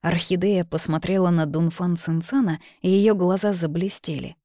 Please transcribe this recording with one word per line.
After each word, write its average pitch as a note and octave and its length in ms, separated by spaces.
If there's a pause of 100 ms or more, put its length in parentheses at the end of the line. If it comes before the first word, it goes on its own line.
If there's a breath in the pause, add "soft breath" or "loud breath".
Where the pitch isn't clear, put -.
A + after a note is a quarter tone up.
Орхидея F3+ 640
посмотрела E3+ 640
на E3 160
Дунфан E3 500
Цинцана, E3 640 (220 loud breath)
и F#3 60
её G3+ 280
глаза F#3+ 360
заблестели. E3+ 920